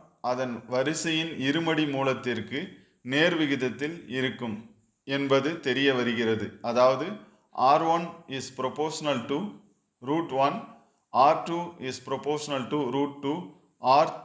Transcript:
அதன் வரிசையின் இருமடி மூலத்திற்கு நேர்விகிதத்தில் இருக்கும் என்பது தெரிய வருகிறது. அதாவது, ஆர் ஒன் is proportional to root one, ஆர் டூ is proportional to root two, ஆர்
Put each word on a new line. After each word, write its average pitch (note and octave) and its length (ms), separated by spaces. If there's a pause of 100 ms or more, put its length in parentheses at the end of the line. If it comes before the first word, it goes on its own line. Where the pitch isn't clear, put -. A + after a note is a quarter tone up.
(200)
அதன் B2 460
வரிசையின் D#3 720
இருமடி D#3 520
மூலத்திற்கு B2+ 800 (360)
நேர்விகிதத்தில் C#3+ 1040
இருக்கும் A#2+ 680 (300)
என்பது C#3 560
தெரிய C3+ 340
வருகிறது. A2+ 680
அதாவது, C3 500 (380)
ஆர் C#3+ 320
ஒன் E3+ 260 (180)
is C3 160 (140)
proportional C#3 680
to D#3+ 360 (400)
root C#3+ 300
one, C3+ 340 (460)
ஆர் C#3+ 320
டூ E3+ 360
is B2+ 140 (140)
proportional C#3+ 640
to D3 80
root C#3 360 (100)
two, D#3 380 (180)
ஆர் C#3+ 460